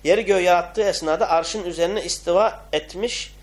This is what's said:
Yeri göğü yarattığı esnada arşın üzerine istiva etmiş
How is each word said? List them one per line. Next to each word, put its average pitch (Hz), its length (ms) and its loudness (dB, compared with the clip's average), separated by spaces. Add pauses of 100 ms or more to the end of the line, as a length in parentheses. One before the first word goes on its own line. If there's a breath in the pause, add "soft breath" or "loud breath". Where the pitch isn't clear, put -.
Yeri 196 220 2
göğü 190 160 2
yarattığı 175 420 2
esnada 165 460 0
arşın 165 340 0
üzerine 175 400 -2
istiva 185 560 0 (140)
etmiş 175 680 -6